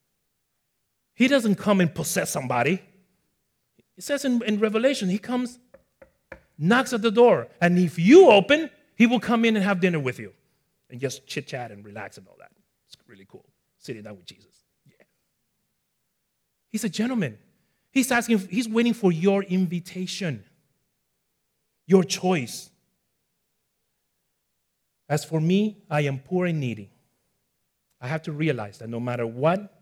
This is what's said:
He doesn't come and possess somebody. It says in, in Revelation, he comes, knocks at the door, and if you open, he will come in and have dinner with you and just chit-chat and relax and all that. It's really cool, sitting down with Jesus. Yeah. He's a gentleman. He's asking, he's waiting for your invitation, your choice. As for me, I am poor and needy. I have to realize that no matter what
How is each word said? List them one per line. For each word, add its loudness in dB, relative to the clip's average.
He 2
doesn't 2
come 2
and 2
possess -6
somebody. -2
It -20
says -4
in, 0
in -2
Revelation, 0
he -2
comes, -6
knocks 0
at -4
the 0
door, 4
and 2
if 0
you 10
open, 4
he 6
will 0
come 0
in 2
and -2
have 0
dinner 0
with -4
you -16
and -16
just -8
chit-chat -12
and -20
relax -18
and -20
all -20
that. -20
It's -20
really -20
cool, -20
sitting -16
down -18
with -20
Jesus. -20
Yeah. -20
He's -8
a -2
gentleman. -4
He's 0
asking, 0
he's -4
waiting 2
for 2
your 0
invitation, -6
your 6
choice. -4
As -2
for -4
me, 0
I -2
am -4
poor -4
and -2
needy. -8
I -10
have -6
to -10
realize -4
that -14
no -8
matter -4
what -2